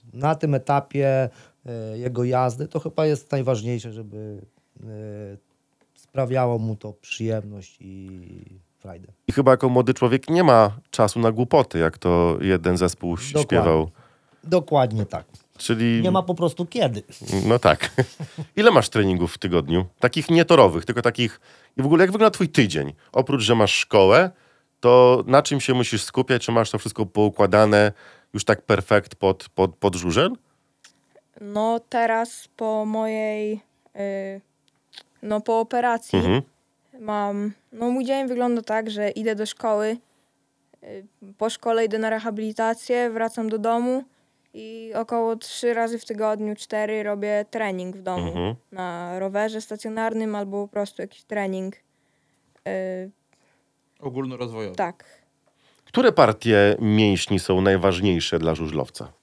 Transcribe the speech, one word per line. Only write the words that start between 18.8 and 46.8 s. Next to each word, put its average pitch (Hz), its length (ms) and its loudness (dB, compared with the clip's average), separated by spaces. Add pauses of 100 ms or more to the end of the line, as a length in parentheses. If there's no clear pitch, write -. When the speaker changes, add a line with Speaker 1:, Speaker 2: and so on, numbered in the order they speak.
Speaker 2:
treningów 92 440 0
w - 40 -16
tygodniu? 87 480 0 (140)
Takich 147 300 -2
nietorowych, 139 560 6
tylko 120 160 -4
takich... 117 380 -2 (380)
I 131 40 -2
w 131 40 0
ogóle 165 180 6
jak 190 80 4
wygląda 214 220 4
twój 175 160 -2
tydzień? 80 440 0 (180)
Oprócz, 131 300 0
że 113 140 4
masz 107 180 4
szkołę, 113 580 4 (480)
to 123 480 8
na 135 140 6
czym 143 200 -4
się 131 120 0
musisz 117 300 0
skupiać? 127 420 0
Czy 117 60 -2
masz 113 200 2
to 120 60 -4
wszystko - 280 -4
poukładane 104 880 4 (420)
już 104 120 -6
tak 104 160 2
perfekt 101 540 0
pod, - 340 0
pod, 92 260 0
pod 95 200 0
żużel? 90 360 0 (1120)
Speaker 3:
No 214 380 -2 (100)
teraz 233 680 -2
po 214 280 -4
mojej, 214 760 -4 (340)
y, 196 460 -8 (800)
no 214 200 -4
po 226 180 0
operacji 233 600 -2
Speaker 2:
Mhm. 92 220 0 (580)
Speaker 3:
mam... 208 520 -4 (200)
No 233 180 -4
mój 247 160 -2
dzień 269 220 -2
wygląda 240 340 -2
tak, 220 300 -4
że 208 180 -4
idę 220 260 -4
do 208 100 -6
szkoły, 214 520 -2 (880)
y, 190 220 -18 (320)
po 220 120 -2
szkole 226 360 -2
idę 220 140 -4
na 220 100 -2
rehabilitację, 226 1000 -4
wracam 226 400 -6
do 220 100 -4
domu 240 440 -2 (500)
i 220 420 -16
około 226 400 -2
trzy 240 380 -6
razy 226 260 -2
w - 60 -16
tygodniu, 214 500 -4
cztery 214 480 -6